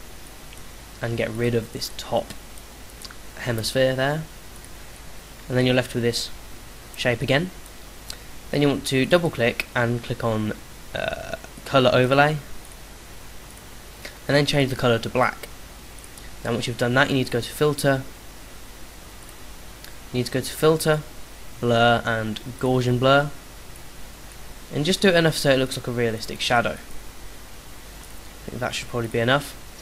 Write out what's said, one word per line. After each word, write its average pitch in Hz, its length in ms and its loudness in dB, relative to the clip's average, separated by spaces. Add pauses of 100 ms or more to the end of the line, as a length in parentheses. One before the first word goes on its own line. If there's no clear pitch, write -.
(1000)
and 117 160 -2
get 113 140 0
rid 117 240 2
of 110 180 0
this - 240 -6
top - 380 -2 (1040)
hemisphere 131 560 2
there. 143 300 2 (1200)
And 127 80 0
then 127 80 6
you're 127 100 6
left 127 200 2
with 120 80 2
this 117 280 0 (640)
shape 120 260 2
again. 143 280 2 (1000)
Then 143 100 2
you 143 80 6
want - 200 0
to 131 180 2
double 170 240 4
click 120 440 0
and 120 280 2
click - 200 -4
on, 110 300 0 (420)
uh, - 420 -4 (280)
colour 131 280 6
overlay, 139 440 6 (1900)
and 135 80 6
then 143 100 6
change 139 240 4
the 123 60 -2
colour 117 240 4
to 110 80 -4
black. 120 400 2 (960)
Now 117 80 0
once 117 140 -2
you've 120 120 -4
done 123 160 2
that, 139 140 6
you 139 80 2
need 127 100 4
to - 60 -4
go 120 80 2
to - 100 -6
filter, 143 520 4 (2000)
you 123 60 2
need 120 80 2
to - 60 -8
go 131 80 2
to - 120 -6
Filter, 156 480 6 (600)
Blur, 117 440 8
and 110 360 0 (180)
Gaussian 123 400 4
Blur. 139 320 8 (1400)
And 143 120 0
just 180 160 2
do 202 80 8
it 175 60 6
enough 165 220 6
so 143 140 4
it 131 80 8
looks 131 180 0
like 127 100 -6
a 127 60 -2
realistic 117 480 0
shadow. 110 320 4
I - 1800 -12
think 113 100 -6
that 123 140 -2
should - 140 -4
probably 117 200 -2
be 117 100 0
enough. 127 360 4 (280)